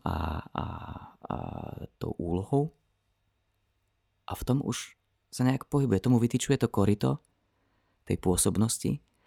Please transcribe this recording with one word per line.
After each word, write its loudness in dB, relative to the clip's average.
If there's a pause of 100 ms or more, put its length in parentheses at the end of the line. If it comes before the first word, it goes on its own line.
a, -4
a, -8 (580)
a -6 (600)
tou -6
úlohou -2 (1500)
a -8
v -8
tom 2
už -6 (340)
sa 0
nejak -2
pohybuje. 2
Tomu 6
vytyčuje 2
to 2
koryto 2 (800)
tej -2
pôsobnosti 2 (260)